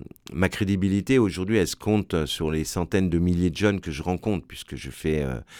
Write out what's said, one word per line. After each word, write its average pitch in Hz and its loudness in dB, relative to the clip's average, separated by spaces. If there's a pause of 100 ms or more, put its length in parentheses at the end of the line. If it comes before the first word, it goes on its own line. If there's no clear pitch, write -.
(320)
ma 90 2
crédibilité 98 2
aujourd'hui, 95 2
elle 85 4
se - -6
compte 92 0
sur 78 -2
les 78 0
centaines 92 0
de 85 2
milliers 87 4
de 76 -8
jeunes 101 2
que 82 -8
je 73 -6
rencontre, 90 -2
puisque - -14
je 67 -10
fais, 78 -2
euh, 64 -4 (200)